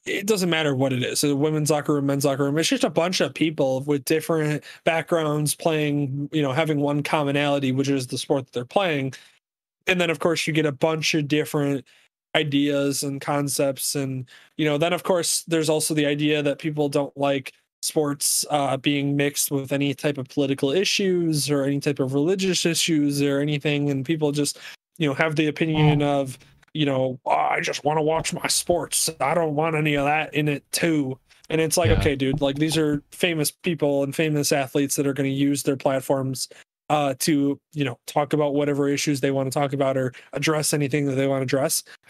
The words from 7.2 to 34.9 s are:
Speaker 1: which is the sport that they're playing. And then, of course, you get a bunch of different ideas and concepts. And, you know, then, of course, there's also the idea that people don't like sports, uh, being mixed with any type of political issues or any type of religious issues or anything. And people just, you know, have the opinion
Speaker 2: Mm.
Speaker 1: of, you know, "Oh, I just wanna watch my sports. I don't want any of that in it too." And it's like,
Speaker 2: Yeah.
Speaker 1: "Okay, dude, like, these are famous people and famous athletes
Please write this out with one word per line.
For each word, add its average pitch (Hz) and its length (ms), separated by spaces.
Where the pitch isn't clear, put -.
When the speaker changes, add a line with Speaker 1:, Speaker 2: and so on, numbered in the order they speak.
Speaker 1:
which 135 180
is 135 180
the 127 100
sport 135 280
that - 80
they're 123 120
playing. 147 480
And 180 160
then, 170 80
of 151 100
course, 165 280
you 160 60
get 156 120
a 147 60
bunch 160 420
of 151 140
different 143 580
ideas 143 680
and 139 180
concepts. 143 760
And, 135 320
you 156 80
know, 147 140
then, 170 140
of 170 100
course, 175 440
there's 160 220
also 156 240
the 147 140
idea 151 360
that 143 160
people 151 300
don't 139 280
like 139 360
sports, - 680
uh, 139 280
being 143 380
mixed 143 360
with 135 200
any 139 220
type 143 240
of 127 120
political 139 420
issues 175 760
or 143 140
any 143 160
type 143 200
of 131 140
religious 180 520
issues 147 560
or 139 180
anything. 147 500
And 135 160
people 156 260
just, 147 280
you 160 100
know, 135 80
have 160 220
the 156 100
opinion 151 520
Speaker 2:
Mm. 143 40
Speaker 1:
of, 139 340
you 151 120
know, 131 400
"Oh, - 60
I - 300
just 160 220
wanna 151 200
watch 160 300
my 139 140
sports. - 640
I 139 120
don't 160 220
want 160 200
any 151 200
of 139 100
that 151 300
in 151 140
it 143 220
too." 147 460
And 160 120
it's 160 160
like, 165 120
Speaker 2:
Yeah. 160 100
Speaker 1:
"Okay, 143 160
dude, 139 260
like, 139 160
these 156 200
are 147 240
famous 160 380
people 143 540
and 139 120
famous 151 360
athletes 139 460